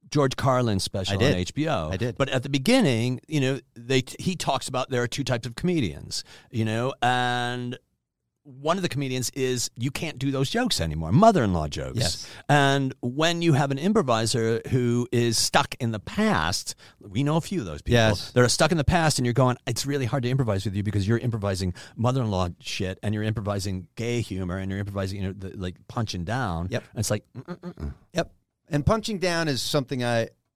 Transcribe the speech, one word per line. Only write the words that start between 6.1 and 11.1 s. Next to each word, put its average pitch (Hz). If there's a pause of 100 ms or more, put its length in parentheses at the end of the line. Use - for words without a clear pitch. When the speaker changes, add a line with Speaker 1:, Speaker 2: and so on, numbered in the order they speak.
Speaker 1:
you 113
know, 120 (100)
and 123 (640)
one 147
of 185
the 165
comedians 131
is, 127
"You 127
can't 156
do 139
those 135
jokes 233
anymore, 80